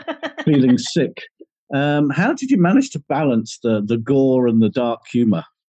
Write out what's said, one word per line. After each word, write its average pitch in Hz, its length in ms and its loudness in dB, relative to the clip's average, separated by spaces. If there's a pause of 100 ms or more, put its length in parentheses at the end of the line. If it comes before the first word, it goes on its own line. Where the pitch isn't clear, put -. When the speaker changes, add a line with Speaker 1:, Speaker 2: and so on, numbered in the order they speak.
(140)
Speaker 1:
<laughs> - 300 -12
Speaker 2:
feeling 131 340 4
sick. - 440 -4 (520)
Um, 147 360 0
how 180 220 0
did 269 180 -6
you 233 100 2
manage 190 300 2
to - 80 -10 (100)
balance 131 540 -2
the, 110 220 0
the 113 120 -2
gore 131 500 2
and 113 160 2
the 107 80 2
dark 117 300 -4 (100)
humour? 110 340 0 (240)